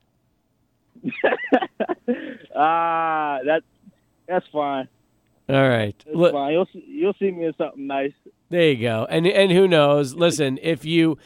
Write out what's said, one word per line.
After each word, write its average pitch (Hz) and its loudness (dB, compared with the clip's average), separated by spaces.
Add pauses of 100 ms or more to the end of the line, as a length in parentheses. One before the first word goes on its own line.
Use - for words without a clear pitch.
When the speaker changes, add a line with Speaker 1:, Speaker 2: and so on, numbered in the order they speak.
(1040)
Speaker 1:
<laughs> - -8 (1500)
Ah, 160 -2
that, 160 0 (640)
that's 180 -2
fine. 143 -4 (580)
Speaker 2:
All 135 2
right. 110 0 (100)
Speaker 1:
That's 156 -8
Speaker 2:
Look, 165 4
Speaker 1:
fine. 143 -2
You'll 175 0
see, 180 -18
you'll 160 -2
see 196 -2
me 170 -6
in 156 -4
something 139 -8
nice. 139 -4 (380)
Speaker 2:
There 165 4
you 120 -2
go. 113 -2
And, 165 0
and 190 4
who 190 6
knows? 147 4
Listen, 156 0
if 160 -4
you, 160 2